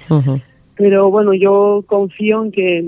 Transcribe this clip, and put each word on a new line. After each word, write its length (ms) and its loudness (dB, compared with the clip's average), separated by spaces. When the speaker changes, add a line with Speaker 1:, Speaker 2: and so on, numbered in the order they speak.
Speaker 1:
Ujú. 300 0
Speaker 2:
Pero 340 2
bueno, 240 0
yo 540 0
confío 560 -2
en 80 -6
que 360 -2